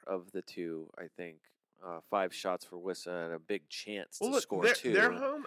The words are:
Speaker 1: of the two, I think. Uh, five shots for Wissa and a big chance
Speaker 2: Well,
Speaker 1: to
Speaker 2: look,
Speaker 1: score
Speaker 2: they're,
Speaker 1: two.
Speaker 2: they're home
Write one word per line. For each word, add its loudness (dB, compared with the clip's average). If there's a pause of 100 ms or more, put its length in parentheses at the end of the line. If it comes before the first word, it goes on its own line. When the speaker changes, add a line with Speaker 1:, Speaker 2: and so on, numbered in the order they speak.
Speaker 1:
of -4
the -4
two, -6
I -12 (120)
think. -10 (480)
Uh, -8 (120)
five 4
shots -2
for -14
Wissa -4
and -4
a -4
big -4
chance -8
Speaker 2:
Well, 2
Speaker 1:
to 0
Speaker 2:
look, 4
Speaker 1:
score 0
Speaker 2:
they're, 8
Speaker 1:
two. 2
Speaker 2:
they're 8
home -4